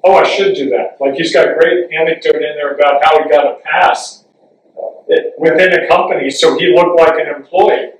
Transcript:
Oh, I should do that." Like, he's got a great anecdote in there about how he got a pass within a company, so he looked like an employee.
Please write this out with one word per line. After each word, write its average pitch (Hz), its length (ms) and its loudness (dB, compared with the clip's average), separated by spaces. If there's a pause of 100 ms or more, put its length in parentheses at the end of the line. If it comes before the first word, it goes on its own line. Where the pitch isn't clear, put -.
Oh, 196 120 6
I - 120 4
should - 260 0
do 139 160 -4
that." - 300 -4
Like, 135 140 -2
he's 160 180 -4
got 170 160 2
a 151 60 -4
great 170 360 0
anecdote 160 460 -2
in - 200 -4
there 143 180 -6
about 143 280 2
how 151 200 4
he - 80 -6
got 143 160 4
a - 80 -2 (100)
pass - 600 -2 (1120)
within 165 340 2
a - 160 -2
company, 170 420 0
so 147 280 0
he 175 160 2
looked 165 260 4
like 156 180 2
an - 160 -4
employee. - 640 -2